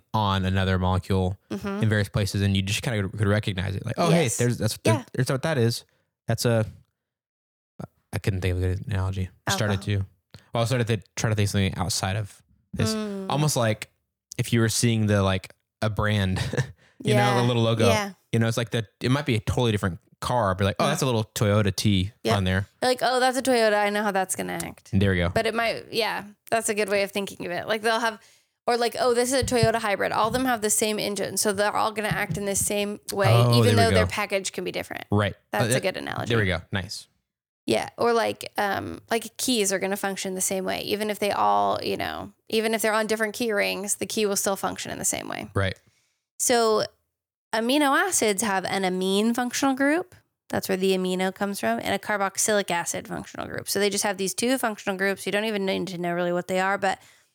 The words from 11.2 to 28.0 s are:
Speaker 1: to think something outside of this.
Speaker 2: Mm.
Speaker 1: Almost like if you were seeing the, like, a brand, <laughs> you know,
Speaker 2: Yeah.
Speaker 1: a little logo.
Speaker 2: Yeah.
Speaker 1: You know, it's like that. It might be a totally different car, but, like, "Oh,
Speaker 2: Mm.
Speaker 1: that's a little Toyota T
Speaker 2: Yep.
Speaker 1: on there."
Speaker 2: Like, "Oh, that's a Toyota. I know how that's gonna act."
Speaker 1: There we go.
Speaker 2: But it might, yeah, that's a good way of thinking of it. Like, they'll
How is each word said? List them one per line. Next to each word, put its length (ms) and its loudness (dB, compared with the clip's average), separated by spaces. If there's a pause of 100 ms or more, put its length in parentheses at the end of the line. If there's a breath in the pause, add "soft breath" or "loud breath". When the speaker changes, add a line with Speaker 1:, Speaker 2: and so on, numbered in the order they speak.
Speaker 1:
to 60 0
think 120 2
something 280 0
outside 400 -2
of 260 -10 (300)
this. 220 0
Speaker 2:
Mm. 360 -6
Speaker 1:
Almost 260 2
like 340 0 (480)
if 140 -2
you 80 4
were 80 4
seeing 380 2
the, 160 4
like, 320 0 (280)
a 80 0
brand, 480 0
<laughs> 640 -6
you 120 2
know, 60 6
Speaker 2:
Yeah. 220 2
Speaker 1:
a 20 2
little 180 2
logo. 240 4
Speaker 2:
Yeah. 260 2 (200)
Speaker 1:
You 60 2
know, 100 4
it's 80 0
like 140 -4
that. 160 -4 (140)
It 100 0
might 160 0
be 100 2
a 40 0
totally 320 0
different 260 -2 (220)
car, 340 2
but, 100 0
like, 140 0
"Oh, 60 2
Speaker 2:
Mm. 40 2
Speaker 1:
that's 140 0
a 40 2
little 180 2 (100)
Toyota 400 4
T 380 2 (120)
Speaker 2:
Yep. 120 2
Speaker 1:
on 80 0
there." 220 0 (160)
Speaker 2:
Like, 200 2
"Oh, 180 2
that's 180 2
a 40 -4
Toyota. 320 4
I 160 2
know 120 0
how 80 0
that's 260 -2
gonna 180 -6
act." 380 -10
Speaker 1:
There 200 4
we 60 2
go. 100 2
Speaker 2:
But 180 0
it 80 -2
might, 380 -4
yeah, 320 -2 (260)
that's 180 0
a 60 0
good 140 0
way 140 2
of 100 -4
thinking 340 -6
of 60 -6
it. 160 -6
Like, 140 -2
they'll 180 0